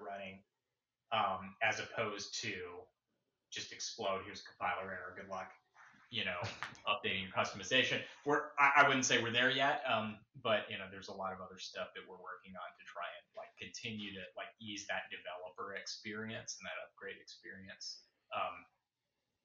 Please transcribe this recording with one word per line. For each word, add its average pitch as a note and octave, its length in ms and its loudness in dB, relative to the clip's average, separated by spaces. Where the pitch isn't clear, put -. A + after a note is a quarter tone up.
running, G2 360 -8
um, G2 500 0
as A2 180 2
opposed G#2+ 640 -4
to G#2+ 100 -2
just - 220 -8
explode, G2 520 -2
here's F#2+ 200 -10
a - 80 -16
compiler F#2+ 400 -2
error, - 240 -8
good F#2+ 160 -8
luck, F#2 160 -4
you G2+ 180 0
know, F2+ 80 0
<laughs> - 200 -12
updating G2 400 2
your - 80 -8
customization. A2+ 720 4
We're, D3 320 4
I, C#3 240 10
I - 20 8
wouldn't C3 220 6
say A#2+ 140 6
we're A#2 100 2
there B2 160 6
yet, C3+ 400 4
um, A2 320 2
but, G#2+ 240 4
you G#2+ 80 -6
know, G2 160 -6
there's F#2+ 160 -10
a G2 80 -8
lot F#2+ 160 -2
of F#2 80 -8
other F#2 160 -10
stuff F#2 400 -6
that F#2 80 -10
we're F#2 160 -16
working F2+ 320 -12
on F2 160 -10
to - 160 -18
try E2+ 240 -6
and, E2+ 240 -12
like, - 240 -10
continue G#2 560 -8
to, F#2 240 -10
like, - 240 -8
ease G2+ 320 -8
that F#2+ 160 -2
developer F#2 720 -10
experience A2 800 -8
and F#2 80 -8
that F2 160 -6
upgrade - 320 -12
experience. - 880 -12
Um, F#2+ 240 -2